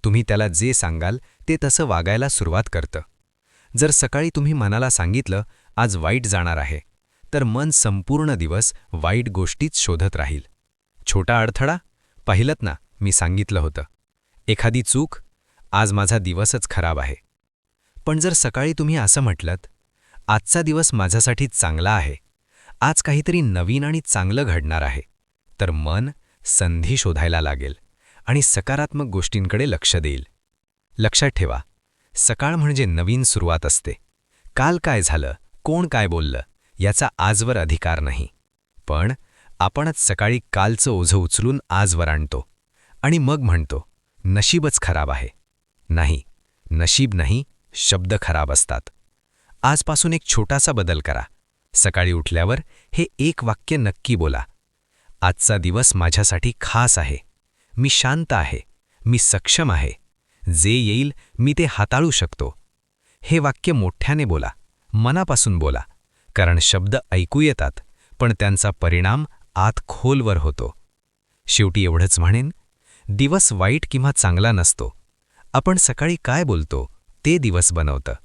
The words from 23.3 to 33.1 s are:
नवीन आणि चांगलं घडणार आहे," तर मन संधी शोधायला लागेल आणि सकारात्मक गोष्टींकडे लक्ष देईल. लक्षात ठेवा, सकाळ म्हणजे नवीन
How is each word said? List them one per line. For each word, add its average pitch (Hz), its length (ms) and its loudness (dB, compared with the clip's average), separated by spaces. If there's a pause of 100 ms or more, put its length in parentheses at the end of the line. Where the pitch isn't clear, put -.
नवीन 110 440 0
आणि 156 160 -2
चांगलं 104 420 -2
घडणार 80 400 -2
आहे," 69 200 -4 (580)
तर 90 100 0
मन 80 400 -2 (360)
संधी 85 500 0
शोधायला 82 440 0
लागेल 67 340 -6 (520)
आणि 135 160 2
सकारात्मक 143 640 -2
गोष्टींकडे 104 640 -2
लक्ष - 260 0
देईल. 71 300 -4 (720)
लक्षात 110 300 2
ठेवा, 67 320 -2 (560)
सकाळ 139 380 0
म्हणजे 147 300 2
नवीन 92 380 0